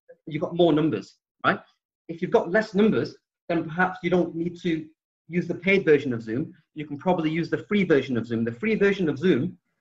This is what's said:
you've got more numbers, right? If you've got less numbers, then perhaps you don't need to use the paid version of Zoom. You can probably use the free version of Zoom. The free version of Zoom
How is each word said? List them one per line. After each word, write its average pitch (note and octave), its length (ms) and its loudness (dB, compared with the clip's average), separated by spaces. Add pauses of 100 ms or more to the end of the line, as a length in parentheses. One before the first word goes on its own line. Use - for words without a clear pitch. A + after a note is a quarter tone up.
(280)
you've D3+ 140 -6
got - 140 -6
more E3+ 160 4
numbers, D3 460 0 (280)
right? F#3 140 0 (480)
If E3 140 -10
you've E3 100 -4
got E3+ 200 2
less G#3+ 240 0
numbers, F#3+ 400 2 (340)
then E3+ 140 -2
perhaps E3+ 400 -2
you E3+ 60 0
don't E3 260 2
need E3+ 260 -6
to D#3+ 240 -4 (420)
use F3 200 -2
the E3+ 80 -4
paid F#3+ 280 2
version C#3 300 4
of A2 80 -6
Zoom. A2+ 320 -6 (220)
You D3+ 100 -10
can C#3+ 140 -12
probably E3 320 0
use D#3+ 180 -4
the D#3 80 -2
free G3+ 260 0
version C3 320 2
of A2+ 120 -4
Zoom. A#2 180 -2
The A#2 60 -4
free G#3+ 240 -2
version G3 340 0
of B2+ 80 -2
Zoom D3+ 400 0 (240)